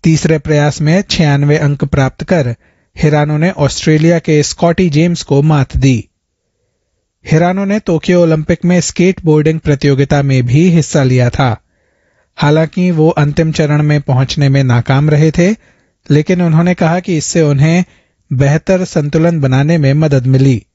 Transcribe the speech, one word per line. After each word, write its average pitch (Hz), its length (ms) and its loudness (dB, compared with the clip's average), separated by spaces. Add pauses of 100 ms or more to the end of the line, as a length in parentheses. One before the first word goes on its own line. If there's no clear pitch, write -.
तीसरे 160 340 0
प्रयास 147 420 -2
में 165 220 0
छियानवे 147 560 0
अंक 143 260 -2
प्राप्त 139 400 -4
कर 131 300 -2 (420)
हिरानो 151 400 0
ने 165 140 0
ऑस्ट्रेलिया 156 680 0
के 151 240 0
स्कॉटी 170 480 -2
जेम्स 165 320 0
को 143 200 0
मात 151 340 0
दी। 127 320 0 (1160)
हिरानो 175 400 0
ने 202 140 -2
टोक्यो 175 440 0
ओलंपिक 160 420 0
में 175 160 2
स्केटबोर्डिंग 160 800 0
प्रतियोगिता 139 600 0
में 131 240 0
भी 156 220 2
हिस्सा 165 340 0
लिया 127 280 2
था। 123 260 -2 (800)
हालांकि 160 540 0
वो 160 180 2
अंतिम 156 440 0
चरण 147 300 0
में 147 180 0
पहुंचने 135 480 -2
में 135 160 2
नाकाम 131 460 0
रहे 151 200 2
थे, 175 200 0 (600)
लेकिन 165 320 0
उन्होंने 170 320 2
कहा 170 260 -2
कि 180 160 -4
इससे 160 260 -2
उन्हें 156 420 2 (480)
बेहतर 156 520 0
संतुलन 160 560 -2
बनाने 139 380 0
में 139 160 2
मदद 143 320 0
मिली। 131 480 2